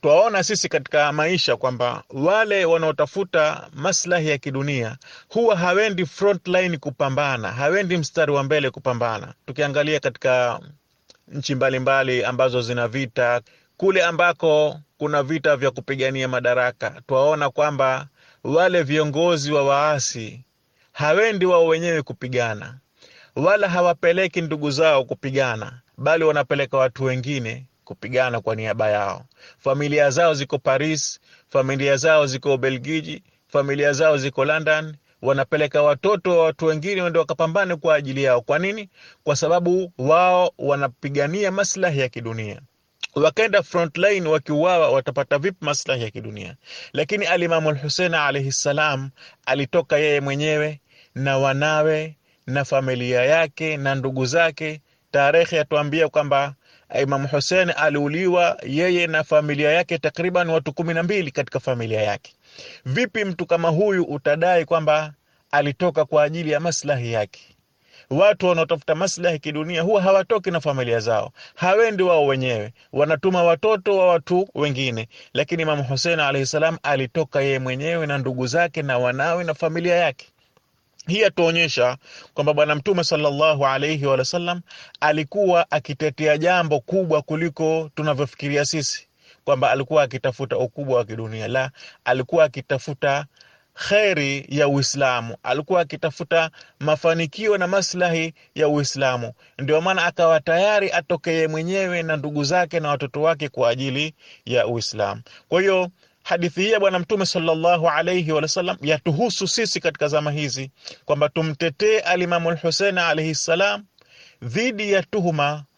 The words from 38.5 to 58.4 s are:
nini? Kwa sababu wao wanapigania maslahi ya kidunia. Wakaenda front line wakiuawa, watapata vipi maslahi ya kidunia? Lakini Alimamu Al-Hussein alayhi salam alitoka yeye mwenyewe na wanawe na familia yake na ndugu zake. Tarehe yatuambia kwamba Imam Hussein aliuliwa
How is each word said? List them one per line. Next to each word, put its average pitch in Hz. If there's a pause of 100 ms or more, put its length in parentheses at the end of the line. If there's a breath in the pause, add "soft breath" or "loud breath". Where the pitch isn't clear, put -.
nini? 196 (340 loud breath)
Kwa 147
sababu 175
wao 180
wanapigania 143
maslahi 190
ya 131
kidunia. 113 (540)
Wakaenda 185
front 170
line 190
wakiuawa, 160
watapata 135
vipi 170
maslahi 135
ya 110
kidunia? 104 (380 loud breath)
Lakini 190
Alimamu 165
Al-Hussein 151
alayhi 139
salam 143 (360 loud breath)
alitoka 143
yeye 147
mwenyewe 151 (360 soft breath)
na 135
wanawe 151 (320)
na 135
familia 123
yake 156
na 139
ndugu 131
zake. 156 (300)
Tarehe 147
yatuambia 151
kwamba 143 (480 soft breath)
Imam 139
Hussein 170
aliuliwa 156